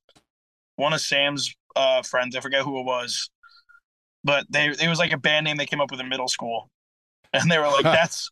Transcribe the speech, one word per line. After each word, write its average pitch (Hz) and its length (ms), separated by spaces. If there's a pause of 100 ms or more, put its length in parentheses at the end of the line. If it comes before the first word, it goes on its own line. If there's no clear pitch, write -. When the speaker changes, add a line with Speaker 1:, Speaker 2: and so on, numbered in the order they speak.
(760)
Speaker 1:
one 147 180
of 151 80
Sam's, 143 520 (220)
uh, 131 280
friends. 123 320
I 127 40
forget 135 220
who 139 180
it 127 60
was, 123 440 (960)
but 139 260
they, 147 200
it 147 180
was, 165 120
like, 165 120
a 156 60
band 151 280
name 151 120
they 143 80
came 147 160
up 135 80
with 131 100
in 127 80
middle 127 200
school. 117 420 (640)
And 139 180
they 165 60
were 147 100
like, 147 160
Speaker 2:
<laughs> - 0
Speaker 1:
"That's 165 480